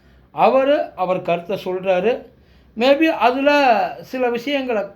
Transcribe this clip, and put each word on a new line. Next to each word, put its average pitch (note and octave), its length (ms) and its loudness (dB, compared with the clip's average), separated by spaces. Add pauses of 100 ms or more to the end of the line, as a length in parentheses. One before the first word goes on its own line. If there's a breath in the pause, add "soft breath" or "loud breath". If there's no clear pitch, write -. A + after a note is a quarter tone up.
(320 soft breath)
அவரு C4+ 640 2
அவர் F3+ 260 -2
கருத்தை F3 420 -4
சொல்றாரு. F#3 580 -2 (560 soft breath)
Maybe C#4 280 2
அதுல C#4 440 2 (520)
சில B3 280 -4
விஷயங்களை B3 520 -4 (140)